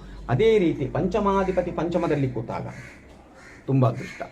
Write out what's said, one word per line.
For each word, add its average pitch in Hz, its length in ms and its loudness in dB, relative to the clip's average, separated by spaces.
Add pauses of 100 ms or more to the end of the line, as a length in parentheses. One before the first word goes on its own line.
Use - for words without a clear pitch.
(300)
ಅದೇ 214 280 4
ರೀತಿ 151 280 2
ಪಂಚಮಾಧಿಪತಿ 185 840 0
ಪಂಚಮದಲ್ಲಿ 165 580 0
ಕೂತಾಗ 117 380 -6 (1000)
ತುಂಬಾ 135 220 4
ಅದೃಷ್ಟ. - 320 -8 (100)